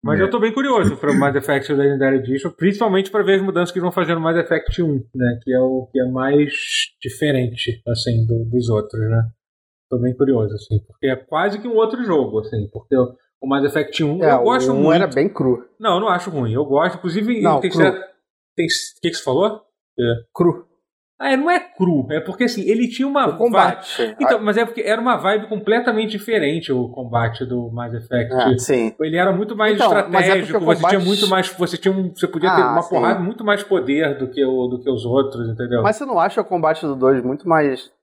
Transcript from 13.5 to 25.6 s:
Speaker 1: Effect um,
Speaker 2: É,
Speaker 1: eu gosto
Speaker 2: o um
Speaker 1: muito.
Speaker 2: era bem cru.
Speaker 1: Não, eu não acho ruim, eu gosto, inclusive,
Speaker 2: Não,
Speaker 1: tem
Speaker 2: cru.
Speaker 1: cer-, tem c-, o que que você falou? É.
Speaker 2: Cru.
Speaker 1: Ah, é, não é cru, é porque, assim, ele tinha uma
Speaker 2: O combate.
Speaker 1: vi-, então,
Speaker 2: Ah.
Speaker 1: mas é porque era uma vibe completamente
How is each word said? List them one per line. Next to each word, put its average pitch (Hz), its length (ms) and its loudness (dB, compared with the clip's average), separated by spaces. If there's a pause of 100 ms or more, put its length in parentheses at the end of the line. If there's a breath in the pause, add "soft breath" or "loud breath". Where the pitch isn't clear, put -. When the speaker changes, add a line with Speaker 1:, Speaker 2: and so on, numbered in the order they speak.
Speaker 1:
Effect 143 360 -2
um, 160 220 0
Speaker 2:
É, 151 80 6
Speaker 1:
eu 127 120 4
gosto 247 280 2
Speaker 2:
o - 40 2
um 202 80 2
Speaker 1:
muito. 160 120 6
Speaker 2:
era 185 120 4
bem 143 200 0
cru. 127 380 0 (120)
Speaker 1:
Não, 214 180 0
eu 180 40 0
não 220 80 -2
acho 180 220 0
ruim, 127 240 -2
eu 135 100 0
gosto, 156 340 0
inclusive, 214 440 -2
Speaker 2:
Não, 160 180 2
Speaker 1:
tem 180 100 -2
Speaker 2:
cru. 165 120 0
Speaker 1:
cer-, - 320 0 (420)
tem 165 140 0
c-, - 280 -4
o - 40 -20
que 170 80 -2
que 165 60 -8
você - 80 -10
falou? 190 380 0 (380)
É. 123 40 0 (300)
Speaker 2:
Cru. 175 320 0 (540)
Speaker 1:
Ah, 269 120 -2
é, 262 60 2
não 302 120 0
é 349 100 2
cru, 165 520 0
é 151 80 0
porque, 190 260 -4
assim, 202 220 -2
ele 226 200 2
tinha 269 200 -4
uma 277 200 0
Speaker 2:
O 147 100 -4
combate. 190 680 0
Speaker 1:
vi-, 214 160 -6
então, 247 200 2
Speaker 2:
Ah. - 20 -6
Speaker 1:
mas 208 160 0
é 233 80 2
porque 233 160 -10
era 220 180 0
uma 240 180 0
vibe 208 300 -2
completamente 220 640 0